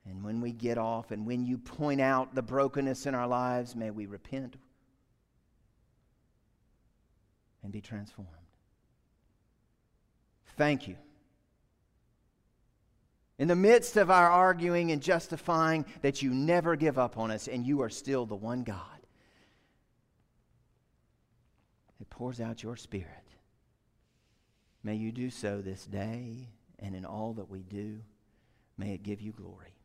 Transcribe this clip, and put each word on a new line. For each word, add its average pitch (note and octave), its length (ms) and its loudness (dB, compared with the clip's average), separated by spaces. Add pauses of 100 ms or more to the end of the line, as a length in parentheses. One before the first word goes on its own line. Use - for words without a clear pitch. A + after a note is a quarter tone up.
And F#2+ 160 -10
when G#2+ 180 -4
we A#2+ 120 -4
get A#2 240 -2
off A2+ 340 -2
and G#2+ 160 -6
when B2 200 -2
you B2 100 -2
point C#3 440 -2
out C3 340 2
the C3 80 0
brokenness C3+ 640 0
in C#3 80 -2
our B2 120 -2
lives, B2 480 0
may A2+ 160 -4
we G#2 160 -8
repent A#2+ 500 -10 (3000)
and G2+ 100 -10
be G#2+ 80 -8
transformed. G2+ 480 -12 (2250)
Thank D3 300 2
you. F#2 100 -10 (2500)
In C#3+ 100 2
the F3 80 6
midst G#3 400 8
of F#3+ 140 6
our F3+ 200 10
arguing F3 600 4
and D3 100 0
justifying, D#3+ 840 2 (160)
that C#3 200 0
you C3+ 100 0
never E3 440 4
give C#3+ 220 2
up A#2+ 200 0
on A2 120 -2
us G#2+ 180 -6
and A#2+ 180 -4
you C#3 140 2
are A#2 80 0
still B2+ 380 -2
the G#2+ 100 -6
one A#2 260 -6
God G#2+ 160 -6 (3250)
that - 120 -20
pours A#2+ 300 -8
out A2+ 220 -8
your A#2 140 -10
Spirit. F#2 320 -10 (1800)
May G#2+ 120 -4
you A2 140 -4
do B2 200 -6
so G2+ 320 -6
this F#2+ 240 -10
day A#2 640 -8 (340)
and G2 100 -8
in F#2 100 -10
all A2 300 -6
that G2 160 -12
we G2 120 -12
do. G2+ 360 -10 (800)
May G2+ 180 -6
it G2 80 -10
give G#2 180 -8
you G#2+ 120 -10
glory. F#2+ 420 -18 (100)